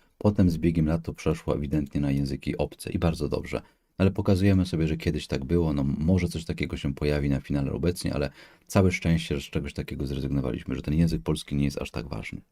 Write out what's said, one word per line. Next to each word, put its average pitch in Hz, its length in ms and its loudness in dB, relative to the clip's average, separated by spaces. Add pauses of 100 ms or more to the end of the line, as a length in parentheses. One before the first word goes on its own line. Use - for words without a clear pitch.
(180)
Potem 101 320 4
z 80 80 -2
biegiem 82 280 2
lat 82 160 0
to 85 100 -8
przeszło 80 440 -2
ewidentnie 71 440 -2
na 71 100 0
języki 69 460 -2
obce - 360 -4
i - 60 -2
bardzo 80 300 0
dobrze. - 340 -4 (360)
Ale 95 120 6
pokazujemy 98 560 4
sobie, 80 220 0
że 80 80 0
kiedyś 76 300 -2
tak 69 180 -2
było. 82 280 2
No, 71 120 0
może 80 440 2
coś 80 160 -6
takiego - 320 -4
się 71 180 -4
pojawi 73 360 0
na 69 100 2
finale 69 320 -2
obecnie, 85 420 -2
ale 69 160 -2 (360)
całe 95 260 4
szczęście, 82 420 0
że 69 60 -2
z - 100 -14
czegoś 71 220 -4
takiego 71 340 -6
zrezygnowaliśmy, 67 680 -2
że - 80 -6
ten 73 120 -2
język 82 280 4
polski 78 340 -2
nie 71 80 2
jest 69 180 -2
aż 69 80 -8
tak 67 180 -8
ważny, - 320 -10 (120)